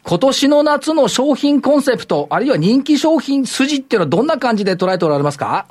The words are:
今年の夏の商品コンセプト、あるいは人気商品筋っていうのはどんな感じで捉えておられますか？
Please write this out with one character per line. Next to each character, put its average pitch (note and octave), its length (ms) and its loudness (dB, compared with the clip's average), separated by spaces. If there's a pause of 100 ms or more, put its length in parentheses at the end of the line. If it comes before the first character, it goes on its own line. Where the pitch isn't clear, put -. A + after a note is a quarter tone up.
今 - 140 -2
年 C4+ 300 0
の D4 140 4
夏 D4 320 0
の C#4 140 2
商 C4 260 0
品 C#4+ 260 0
コ C#4+ 160 2
ン C#4 60 2
セ B3 140 0
プ - 100 -10
ト、 D3 240 -2
あ D#3+ 80 0
る A3+ 80 -2
い D4 40 2
は A3+ 60 2
人 G#3 260 2
気 D4 160 2
商 D#4+ 200 2
品 C4+ 280 -2
筋 C#4 300 -2
っ C4+ 40 -4
て A#3+ 160 -2
い - 20 2
う - 20 0
の E3+ 40 0
は C#3 60 -2
ど E3 120 2
ん C#4+ 40 0
な D#4 120 0
感 A#3 180 0
じ G3+ 80 -2
で F#3 120 0
捉 F#3 160 0
え F#3 60 -2
て F3 60 -2
お D#3+ 40 2
ら D3 80 2
れ C#3+ 60 0
ま C#3+ 100 0
す - 60 -12
か？ - 320 -4